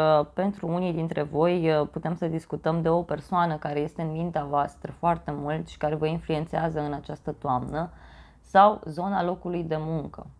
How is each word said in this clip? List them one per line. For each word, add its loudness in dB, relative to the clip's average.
pentru -2
unii 0
dintre -2
voi 2
putem -4
să -2
discutăm -2
de 2
o 4
persoană -2
care -4
este -4
în -4
mintea -4
voastră -2
foarte -2
mult -4
și -16
care 0
vă 0
influențează -2
în -2
această -8
toamnă, -2
sau 6
zona -2
locului -2
de -2
muncă. -6